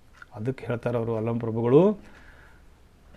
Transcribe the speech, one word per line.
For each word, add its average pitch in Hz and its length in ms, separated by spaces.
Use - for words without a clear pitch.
ಅದಕ್ಕೆ 123 320
ಹೇಳ್ತಾರೆ 120 320
ಅವರು 113 180
ಅಲ್ಲಂ 113 220
ಪ್ರಭುಗಳು, 120 540